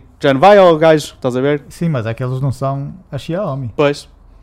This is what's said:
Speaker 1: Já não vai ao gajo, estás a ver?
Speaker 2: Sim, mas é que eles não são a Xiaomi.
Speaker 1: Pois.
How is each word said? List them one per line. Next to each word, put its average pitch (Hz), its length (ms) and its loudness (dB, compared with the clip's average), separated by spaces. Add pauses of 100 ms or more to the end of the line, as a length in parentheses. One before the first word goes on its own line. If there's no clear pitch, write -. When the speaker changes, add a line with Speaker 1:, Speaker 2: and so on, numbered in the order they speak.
(200)
Speaker 1:
Já 139 140 2
não 131 60 0
vai 202 180 6
ao 180 200 6
gajo, 156 380 2
estás 123 200 -6
a 127 60 -2
ver? 143 280 -2
Speaker 2:
Sim, 170 200 -6
mas 123 160 -4
é 113 80 -6
que 131 100 -8
eles 127 180 -6
não 139 100 -2
são 139 420 -8 (180)
a 143 60 -10
Xiaomi. 139 580 -8
Speaker 1:
Pois. 143 320 -2 (360)